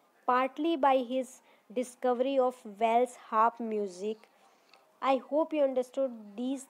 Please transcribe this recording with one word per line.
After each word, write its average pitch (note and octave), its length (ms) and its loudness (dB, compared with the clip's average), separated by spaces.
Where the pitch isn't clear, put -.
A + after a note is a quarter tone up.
partly C4+ 480 0
by C4+ 220 4
his B3+ 440 -4
discovery B3+ 640 -2
of B3 180 2
Welsh A#3 360 2
harp A#3 320 2
music. G#3 560 -4
I C4+ 140 2
hope D#4 240 0
you D4+ 100 2
understood C4 480 -2
these B3+ 340 -6